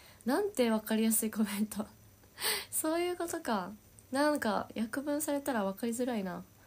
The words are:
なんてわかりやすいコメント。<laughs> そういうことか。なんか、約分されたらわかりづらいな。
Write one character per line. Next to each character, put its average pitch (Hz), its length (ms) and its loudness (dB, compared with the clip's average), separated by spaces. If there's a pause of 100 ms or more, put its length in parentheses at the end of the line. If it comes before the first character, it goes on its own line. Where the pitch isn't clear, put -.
(240)
な 277 160 2
ん 403 100 0
て 240 200 2
わ 214 100 4
か 220 160 0
り 220 80 4
や 220 80 4
す 220 120 2
い 214 60 0
コ 214 140 0
メ 202 160 0
ン 214 60 0
ト。 202 200 -4 (440)
<laughs> - 420 -4
そ 320 260 0
う - 20 0
い 359 100 0
う 359 60 -4
こ 339 120 -4
と 330 120 -6
か。 202 320 -2 (380)
な 294 200 4
ん 294 100 2
か、 202 340 0
約 233 280 -2
分 294 200 0
さ 294 100 -2
れ 285 80 0
た 277 120 -2
ら 226 120 0
わ 190 100 0
か 233 120 -6
り 233 60 0
づ 247 120 -2
ら 247 120 0
い 196 80 -2
な。 185 200 -6 (220)